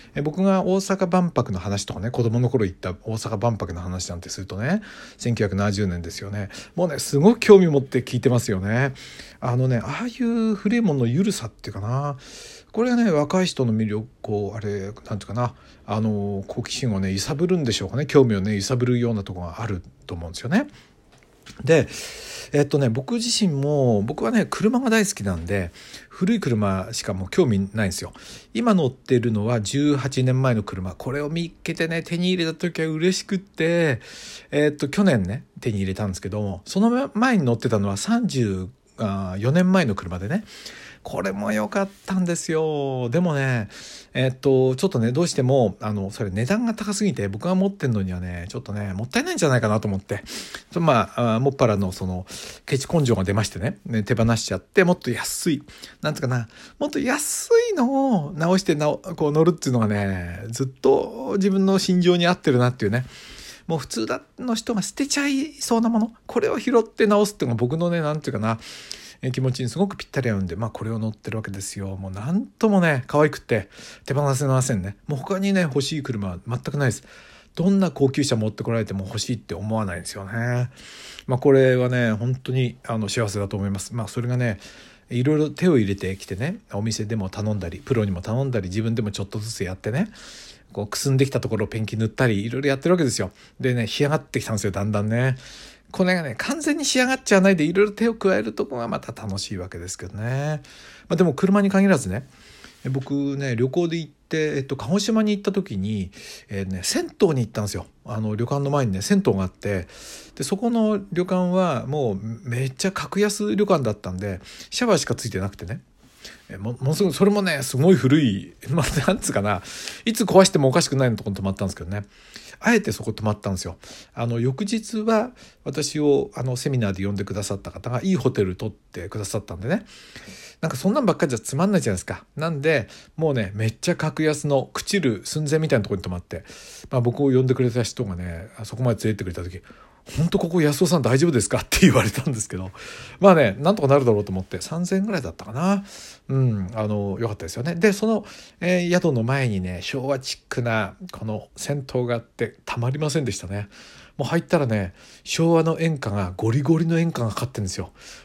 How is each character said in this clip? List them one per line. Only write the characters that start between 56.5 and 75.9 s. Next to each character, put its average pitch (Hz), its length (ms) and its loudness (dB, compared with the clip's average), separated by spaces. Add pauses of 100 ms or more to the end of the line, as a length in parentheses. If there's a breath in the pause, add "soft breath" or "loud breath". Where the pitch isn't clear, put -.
も 294 100 -2
っ - 20 -6
と - 80 -4
安 - 500 -2 (240)
い - 20 0
の 262 520 2
を - 80 -10
直 170 240 4
し 190 40 -2
て 170 120 2
な 147 160 2
お、 - 80 -2
こ 160 320 -2
う - 20 0
乗 156 100 6
る 165 100 6
っ - 20 -
て 151 140 -6
い - 20 0
う - 20 2
の 123 60 4
が 110 100 2
ね、 95 600 -2
ず 120 160 -4
っ - 20 -6
と 196 720 0
自 196 100 2
分 190 160 2
の 190 140 4
心 180 240 2
情 175 160 6
に 175 80 2
合 120 60 4
っ - 60 0
て - 140 2
る 123 60 4
な 123 100 4
っ 123 60 -2
て - 100 -6
い 101 40 2
う - 20 0
ね。 127 160 -2 (600 loud breath)
も 165 100 -2
う - 20 0
普 - 80 -8
通 220 180 -4
だ-、 - 160 -4 (180)
の 247 160 -4
人 226 200 -4
が 196 80 -2
捨 - 120 -8
て 277 120 -2
ち 285 120 -2
ゃ 285 100 0
い 285 260 -2
そ - 240 0
う - 20 2
な 233 80 2
も 226 100 2
の、 226 140 0 (140)
こ - 140 -2
れ - 100 2
を - 80 0
拾 233 220 4
っ - 20 2
て 226 240 2
直 208 180 6
す 202 80 -2
っ - 40 -16
て 139 100 -2
い - 0 -
う 123 40 -2
の 117 40 0
が 110 40 -2
僕 123 200 0
の 175 100 0
ね、 170 140 0
な 151 100 0
ん 151 80 -4
て - 80 -6
い - 20 -4
う - 40 -6
か 113 40 -2
な、 110 200 -2 (640 loud breath)
え 131 60 -2
ー、 - 20 -2
気 123 100 -2
持 131 120 2
ち 131 100 -4
に 120 60 -2
す 156 100 -8
ご 196 80 2
く 190 120 -6
ぴ - 80 -12
っ - 20 -20
た 139 140 -4
り 120 80 0
合 104 60 0
う 95 60 -2
ん 95 60 -2
で、 85 80 -6
ま 110 120 -4
あ - 20 -8
こ - 120 -10
れ 110 80 -6
を 113 80 -4
乗 110 120 -2
っ - 20 -8
て - 180 -12
る 110 60 -6
わ 107 80 -6
け 101 80 -8
で 98 80 -8
す - 180 -10
よ。 98 180 -6
も 95 120 -10
う - 20 -10
な 107 220 -6
ん 226 140 -2
と - 220 0
も 196 120 6
ね、 151 260 2
可 147 140 2
愛 151 100 6
く - 60 -10
っ - 40 -12
て 107 280 -2 (380 loud breath)
手 131 80 -2
放 143 200 2
せ 139 120 -2
ま 131 160 4
せ 131 120 0
ん 92 80 -2
ね。 101 140 -8 (100)
も 151 80 -4
う 127 60 -6
他 190 180 -2
に 196 140 2
ね、 190 80 4
欲 143 220 0
し 156 160 -2